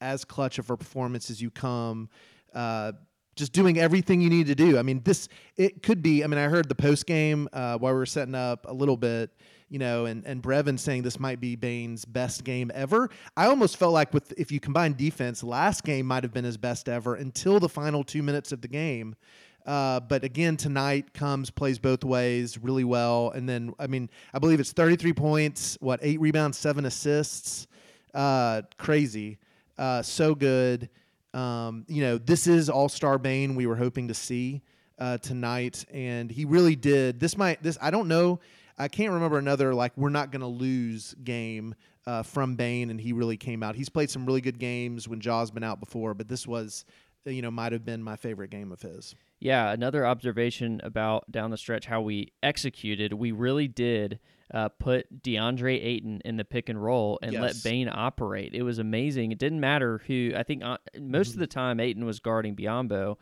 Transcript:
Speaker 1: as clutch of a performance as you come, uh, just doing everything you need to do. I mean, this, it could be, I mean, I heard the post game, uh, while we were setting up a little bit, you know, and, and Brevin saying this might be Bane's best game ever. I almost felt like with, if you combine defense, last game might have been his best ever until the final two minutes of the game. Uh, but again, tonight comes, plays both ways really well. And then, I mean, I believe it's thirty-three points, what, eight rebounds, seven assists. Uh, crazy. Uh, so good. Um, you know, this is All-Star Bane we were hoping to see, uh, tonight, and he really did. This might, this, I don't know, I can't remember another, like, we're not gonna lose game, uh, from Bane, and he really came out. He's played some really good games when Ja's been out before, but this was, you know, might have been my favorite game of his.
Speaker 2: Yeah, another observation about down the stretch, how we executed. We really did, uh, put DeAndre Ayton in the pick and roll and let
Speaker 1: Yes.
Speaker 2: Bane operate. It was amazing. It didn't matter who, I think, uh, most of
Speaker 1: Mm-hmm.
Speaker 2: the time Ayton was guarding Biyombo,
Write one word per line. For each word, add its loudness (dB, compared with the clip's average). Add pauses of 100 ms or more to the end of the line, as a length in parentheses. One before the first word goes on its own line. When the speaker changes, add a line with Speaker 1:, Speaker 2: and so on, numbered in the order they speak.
Speaker 1:
as -4
clutch -4
of -4
a -2
performance -6
as -10
you -4
come, -4 (460)
uh, -4 (440)
just -6
doing 6
everything 6
you 6
need 6
to 4
do. 8
I 6
mean, 0
this, 2 (280)
it 2
could 4
be, 6
I 0
mean, 2
I 4
heard 4
the -2
post 4
game, 2
uh, -2
while 2
we 4
were 0
setting -4
up -4
a -10
little 2
bit, 0 (400)
you -6
know, 0
and, -4
and -8
Brevin 2
saying -2
this -4
might -4
be -4
Bane's -6
best -4
game -2
ever. 2 (300)
I 6
almost 6
felt 6
like 4
with, 0
if -4
you -2
combine 2
defense, -2
last 0
game 0
might 0
have -4
been -2
his -4
best -4
ever -2
until 2
the 4
final -2
two -4
minutes -2
of -6
the -10
game. -6 (500)
Uh, 0
but 0
again, 0
tonight 0
comes, -2
plays -2
both 2
ways 0
really 0
well. 2
And -6
then, -4
I -6
mean, -4 (240)
I -4
believe 6
it's -4
thirty-three 4
points, 0
what, 0
eight 0
rebounds, 2
seven 0
assists. -2 (460)
Uh, 2 (160)
crazy. 0 (400)
Uh, 0
so 2
good. 2 (420)
Um, -6
you -2
know, 2
this 2
is 6
All-Star 2
Bane 0
we 0
were 0
hoping -2
to -4
see, -6 (380)
uh, -4
tonight, -4
and -6
he -6
really 6
did. 2
This 0
might, 0
this, -2
I 0
don't 2
know, 4 (360)
I -4
can't -2
remember 2
another, 4
like, 0
we're 2
not 0
gonna -6
lose -2 (100)
game, -6 (320)
uh, -2
from -2
Bane, -2
and -6
he -4
really 0
came -8
out. -4
He's -6
played 0
some -8
really 2
good -4
games -6
when -10
Ja's -2
been -8
out -6
before, -6
but -10
this -8
was, -8 (400)
you -6
know, -6
might -4
have -4
been -6
my -8
favorite -8
game -12
of -16
his. -16 (260)
Speaker 2:
Yeah, 2
another 0
observation -2
about -2
down -4
the -6
stretch, -6
how -2
we -4 (100)
executed. -4
We -4
really 0
did, -2 (340)
uh, -2
put -4
DeAndre 0
Ayton -4
in -6
the -4
pick -6
and -6
roll 0
and -6
let -2
Speaker 1:
Yes. -12
Speaker 2:
Bane -2
operate. -6
It -4
was -2
amazing. -2
It -6
didn't 0
matter 0
who, 0
I -2
think, -6
uh, -6 (220)
most 0
of -8
Speaker 1:
Mm-hmm. -6
Speaker 2:
the -2
time -2
Ayton -2
was -6
guarding -2
Biyombo, -4